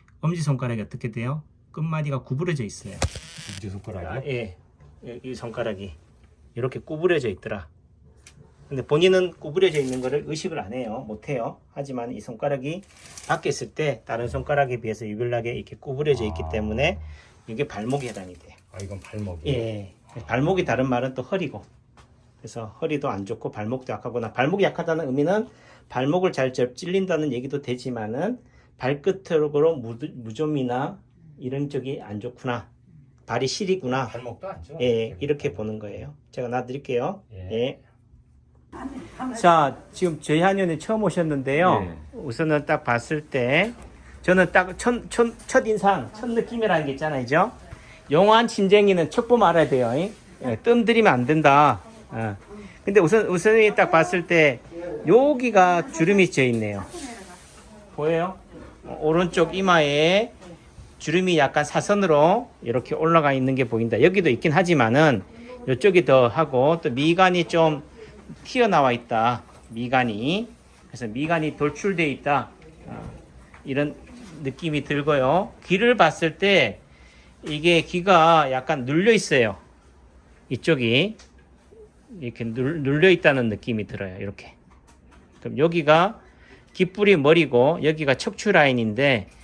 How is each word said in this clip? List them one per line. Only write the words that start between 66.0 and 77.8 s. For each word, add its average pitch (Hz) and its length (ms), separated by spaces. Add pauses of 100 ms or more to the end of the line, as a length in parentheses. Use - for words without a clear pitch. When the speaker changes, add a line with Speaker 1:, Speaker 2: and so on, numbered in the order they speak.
Speaker 1:
더 131 240
하고 143 520
또 151 100
미간이 170 540
좀 160 380 (600)
튀어나와 175 480
있다. 117 500 (260)
미간이. 127 800 (400)
그래서 120 180
미간이 151 500
돌출돼 160 540
있다. 135 400 (360)
어, 117 240 (540)
이런 139 300 (480)
느낌이 143 420
들고요. 143 680 (120)
귀를 220 320
봤을 160 420
때 165 420 (640)
이게 156 400